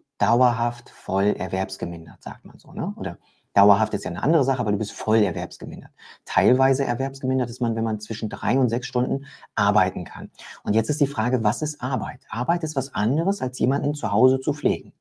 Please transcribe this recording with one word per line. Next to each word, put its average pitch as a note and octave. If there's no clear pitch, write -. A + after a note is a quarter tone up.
dauerhaft A#2+
voll G2
erwerbsgemindert, F2+
sagt -
man -
so, -
ne? E3+
Oder F2+
dauerhaft G2+
ist G2
ja F#2
eine F2
andere D3
Sache, B2+
aber G#2
du G2+
bist G2+
voll A2
erwerbsgemindert. F2
Teilweise C3
erwerbsgemindert C3
ist A#2
man, A#2
wenn A2+
man A2
zwischen G#2+
drei G#2+
und B2+
sechs A#2+
Stunden C3+
arbeiten -
kann. -
Und G2+
jetzt A2
ist D3
die C#3
Frage, A#2+
was G#2+
ist D3+
Arbeit? -
Arbeit A#2+
ist D#3
was -
anderes, D3+
als A#2+
jemanden C#3
zu G#2
Hause C3
zu C#3+
pflegen. -